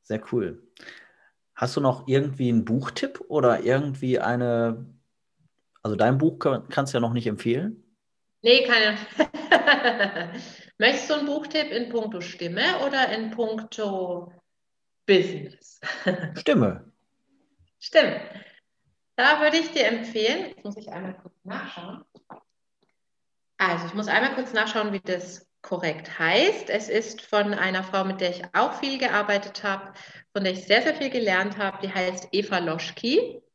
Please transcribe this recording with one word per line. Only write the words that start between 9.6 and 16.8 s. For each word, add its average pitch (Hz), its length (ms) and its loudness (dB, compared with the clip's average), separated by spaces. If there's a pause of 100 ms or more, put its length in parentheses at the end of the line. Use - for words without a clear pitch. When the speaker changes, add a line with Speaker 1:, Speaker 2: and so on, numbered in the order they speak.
Speaker 2:
Möchtest 247 320 4
du 302 60 4
einen 285 100 0
Buchtipp 302 460 -2
in 233 180 -2
puncto 214 320 -4
Stimme 175 420 -4 (220)
oder 277 240 2
in 220 220 -4
puncto 196 1000 -4 (760)
Business? 180 760 2 (240)
<laughs> 185 160 0 (120)
Speaker 1:
Stimme. 120 520 2 (960)